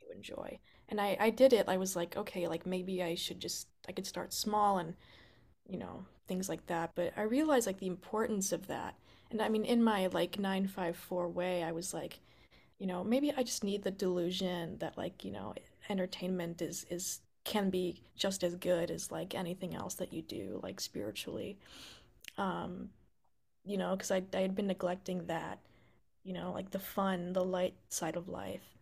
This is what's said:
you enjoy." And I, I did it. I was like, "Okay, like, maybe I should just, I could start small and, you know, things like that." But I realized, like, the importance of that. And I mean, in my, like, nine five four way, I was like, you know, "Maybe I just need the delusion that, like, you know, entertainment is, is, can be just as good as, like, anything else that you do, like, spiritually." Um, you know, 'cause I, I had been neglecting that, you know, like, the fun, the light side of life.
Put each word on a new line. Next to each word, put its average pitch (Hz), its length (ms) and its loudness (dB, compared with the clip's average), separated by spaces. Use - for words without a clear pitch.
you - 120 -14
enjoy." - 460 -10
And 208 120 0
I, 202 180 2
I 226 120 6
did 254 220 10
it. 202 160 8
I 185 80 4
was 185 180 0
like, 170 220 -2
"Okay, 185 300 -2
like, 170 180 -4
maybe 185 380 0
I 170 120 0
should - 260 -4
just, - 260 -6
I 185 60 -6
could 190 140 -4
start - 260 -6
small 208 460 4
and, 170 160 -2
you 190 120 -4
know, 131 260 -8
things 185 220 -2
like 160 180 -6
that." 165 280 -2
But 175 220 2
I 208 60 2
realized, 262 440 4
like, 190 120 -2
the 190 80 -4
importance 202 680 0
of 175 140 -2
that. - 300 -6
And 220 100 0
I 214 80 2
mean, 220 160 2
in 233 180 6
my, 202 240 6
like, 196 320 2
nine 190 280 2
five 175 300 -2
four 175 320 -2
way, 180 340 0
I 165 100 -2
was 170 200 -4
like, - 280 -6
you 190 80 -2
know, 180 160 0
"Maybe 277 300 4
I 269 100 2
just - 220 -4
need 202 180 0
the 190 80 0
delusion 180 880 0
that, - 180 -4
like, - 280 -6
you 196 60 -6
know, - 240 -6
entertainment 185 760 -2
is, - 260 -4
is, - 320 -4
can 202 260 2
be 185 320 0
just 190 280 0
as 175 120 2
good 175 360 2
as, 165 200 -6
like, 165 240 -4
anything 180 400 -4
else - 200 -4
that - 180 -4
you 165 100 -4
do, - 400 -6
like, 190 180 -6
spiritually." - 800 -6
Um, 180 540 -4
you 196 120 -2
know, 180 200 2
'cause - 140 -2
I, 190 120 2
I 190 80 2
had 190 140 2
been 202 120 2
neglecting 180 600 -2
that, 160 320 -4
you 185 100 -8
know, 180 200 -4
like, 190 180 -6
the 190 80 -2
fun, 185 540 0
the 185 120 4
light 185 300 2
side 160 280 -2
of 180 120 -6
life. - 520 -8